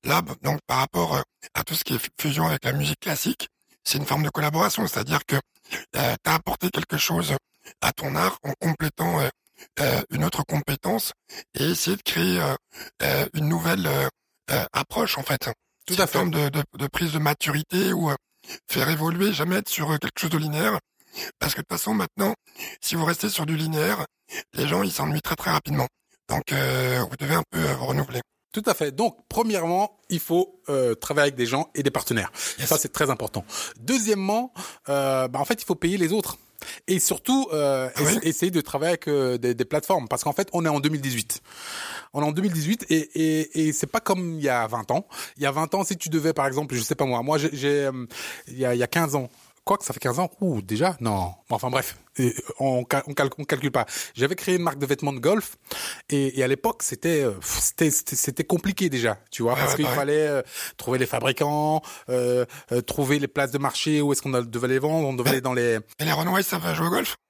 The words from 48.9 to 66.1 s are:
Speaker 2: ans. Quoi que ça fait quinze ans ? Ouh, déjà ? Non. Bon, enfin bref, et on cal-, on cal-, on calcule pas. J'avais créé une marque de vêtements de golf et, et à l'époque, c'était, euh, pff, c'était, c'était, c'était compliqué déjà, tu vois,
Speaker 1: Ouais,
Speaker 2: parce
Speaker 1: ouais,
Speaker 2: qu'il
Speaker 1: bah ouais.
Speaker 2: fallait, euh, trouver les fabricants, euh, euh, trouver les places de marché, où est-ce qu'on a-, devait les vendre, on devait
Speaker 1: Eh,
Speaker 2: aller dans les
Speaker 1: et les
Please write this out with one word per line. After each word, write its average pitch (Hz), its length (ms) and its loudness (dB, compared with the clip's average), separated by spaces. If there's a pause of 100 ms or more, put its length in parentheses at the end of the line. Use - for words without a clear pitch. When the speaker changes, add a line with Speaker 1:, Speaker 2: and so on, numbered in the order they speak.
Speaker 2:
ans. 131 160 -2 (360)
Quoi 302 120 4
que - 80 -8
ça - 80 -6
fait - 80 -8
quinze 127 180 0
ans ? 180 100 0 (120)
Ouh, 143 200 0
déjà ? 127 380 0
Non. 95 340 0 (140)
Bon, 165 80 0
enfin 131 140 -2
bref, 127 260 0 (220)
et 123 180 2 (240)
on 131 240 2
cal-, 139 240 0
on 147 60 -8
cal-, 139 240 2
on 147 80 -8
calcule 135 260 -2
pas. 120 140 2 (280)
J'avais 139 220 2
créé 185 220 0
une 175 40 2
marque 156 160 -2
de 143 80 -2
vêtements 139 280 0
de 127 60 -8
golf 190 360 2 (540)
et, 135 280 2
et 131 60 2
à 127 60 2
l'époque, - 340 0
c'était, 160 400 0
euh, 113 80 2
pff, - 300 -4
c'était, - 280 2
c'était, - 280 -2
c'était - 260 -2
compliqué 185 460 0
déjà, 117 300 0 (120)
tu - 100 -6
vois, 117 120 4
Speaker 1:
Ouais, 135 60 0
Speaker 2:
parce 139 120 2
Speaker 1:
ouais, 135 60 2
Speaker 2:
qu'il 147 80 2
Speaker 1:
bah 123 60 0
ouais. 123 40 0
Speaker 2:
fallait, 147 320 2
euh, 143 140 0 (340)
trouver 127 240 -2
les 127 60 4
fabricants, 151 760 0 (280)
euh, 123 360 2 (280)
euh, 120 80 2
trouver 143 380 0
les 139 100 -2
places 139 220 0
de 143 60 -2
marché, 147 440 0
où 143 100 2
est-ce 131 100 2
qu'on 135 120 -4
a-, 123 80 2
devait 117 260 -4
les 131 120 2
vendre, 151 280 2
on 135 60 -2
devait 123 160 0
Speaker 1:
Eh, - 20 4
Speaker 2:
aller 135 100 2
dans 127 120 -2
les 120 260 2 (180)
Speaker 1:
et 151 60 -4
les 156 80 2